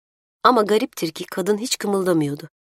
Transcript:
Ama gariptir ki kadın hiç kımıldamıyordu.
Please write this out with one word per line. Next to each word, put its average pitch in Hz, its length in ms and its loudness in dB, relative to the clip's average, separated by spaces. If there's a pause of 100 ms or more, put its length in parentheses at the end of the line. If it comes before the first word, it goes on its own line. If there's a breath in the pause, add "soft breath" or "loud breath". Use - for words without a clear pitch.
(440)
Ama 240 180 6
gariptir 202 500 0
ki - 140 -14
kadın 196 320 -2
hiç 233 200 -6
kımıldamıyordu. 170 720 -2 (300)